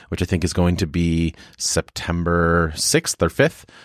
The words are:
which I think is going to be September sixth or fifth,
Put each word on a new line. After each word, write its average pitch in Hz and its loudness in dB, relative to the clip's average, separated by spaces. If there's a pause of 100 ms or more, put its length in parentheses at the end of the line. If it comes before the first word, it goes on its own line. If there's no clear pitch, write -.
which 95 -4
I 90 -2
think 90 0
is 85 -2
going 87 2
to 82 -2
be 82 0 (540)
September 85 0
sixth - -2
or 85 4
fifth, - 0 (180)